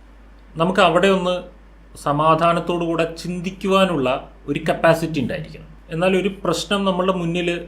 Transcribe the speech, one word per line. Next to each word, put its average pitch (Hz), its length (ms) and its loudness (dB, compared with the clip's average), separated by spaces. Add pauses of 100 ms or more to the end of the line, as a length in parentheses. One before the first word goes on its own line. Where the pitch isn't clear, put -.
(560)
നമുക്ക് 185 340 2
അവിടെ 180 280 4
ഒന്ന് 180 200 -2 (680)
സമാധാനത്തോടു 165 800 2
കൂടെ 165 220 0 (140)
ചിന്തിക്കുവാനുള്ള 180 880 0 (400)
ഒരു 143 200 -4
കപ്പാസിറ്റി 160 520 2
ഉണ്ടായിരിക്കണം. - 480 -8 (240)
എന്നാൽ 175 240 0
ഒരു 185 140 0 (120)
പ്രശ്നം 175 420 -2
നമ്മളുടെ 185 340 0
മുന്നിൽ 170 300 -2 (200)